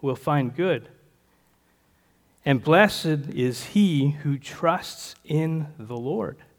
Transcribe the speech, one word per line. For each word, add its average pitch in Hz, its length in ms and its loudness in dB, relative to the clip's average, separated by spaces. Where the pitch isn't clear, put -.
will 135 160 -2
find 135 380 0
good. 156 340 0
And 135 200 2
blessed 160 680 4
is 123 300 -2
he 156 460 2
who 139 160 -2
trusts - 760 -4
in 160 420 -2
the 117 180 -10
Lord." 123 420 -4